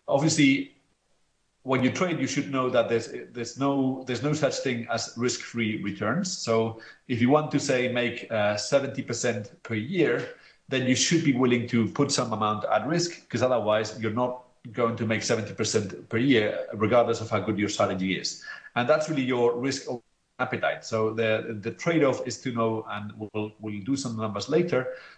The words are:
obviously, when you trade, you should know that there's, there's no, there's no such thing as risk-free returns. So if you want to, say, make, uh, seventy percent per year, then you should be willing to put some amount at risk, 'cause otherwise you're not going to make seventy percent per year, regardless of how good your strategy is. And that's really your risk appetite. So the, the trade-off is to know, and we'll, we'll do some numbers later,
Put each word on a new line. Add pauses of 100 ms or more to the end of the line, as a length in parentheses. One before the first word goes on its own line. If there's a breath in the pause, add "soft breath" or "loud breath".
obviously, (880)
when
you
trade,
you
should
know
that
there's, (240)
there's
no,
there's
no
such
thing
as
risk-free
returns.
So (260 loud breath)
if
you
want
to,
say,
make,
uh,
seventy
percent (100)
per
year, (420 loud breath)
then
you
should
be
willing
to
put
some
amount
at
risk,
'cause
otherwise
you're
not (300)
going
to
make
seventy
percent
per
year,
regardless
of
how
good
your
strategy
is. (320 loud breath)
And
that's
really
your
risk (520)
appetite.
So
the,
the
trade-off
is
to
know,
and
we'll,
we'll
do
some
numbers
later, (300 loud breath)